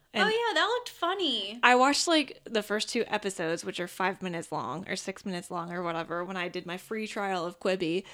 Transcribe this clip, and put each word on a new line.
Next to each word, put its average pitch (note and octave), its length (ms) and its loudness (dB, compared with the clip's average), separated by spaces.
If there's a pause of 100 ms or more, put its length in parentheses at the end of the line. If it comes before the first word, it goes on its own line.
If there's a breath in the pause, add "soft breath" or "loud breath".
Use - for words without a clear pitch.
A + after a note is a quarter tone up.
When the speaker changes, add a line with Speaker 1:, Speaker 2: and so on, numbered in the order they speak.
(120)
Speaker 1:
And G#3 160 4
Speaker 2:
yeah, A4+ 260 2
that D#4+ 120 4
looked A#4+ 240 -2
funny. C4 720 -2
Speaker 1:
I A#3+ 140 8
watched, C4+ 300 6
like, D#4 380 2
the A3 180 0
first - 280 -2
two A#3 180 2
episodes, F3 560 -2
which F#3+ 160 -4
are F3 80 -4
five F#3+ 320 0
minutes E3+ 320 -4
long D3+ 360 -4
or F#3+ 80 -2
six - 280 -8
minutes F3+ 260 -6
long E3+ 220 -4
or F3 100 -4
whatever, E3 420 -2
when F#3+ 120 -6
I F3+ 120 -2
did F3 180 -8
my F3 100 -6
free A3 300 -6
trial F#3+ 400 -2
of F3+ 140 -8
Quibi. F#3 540 2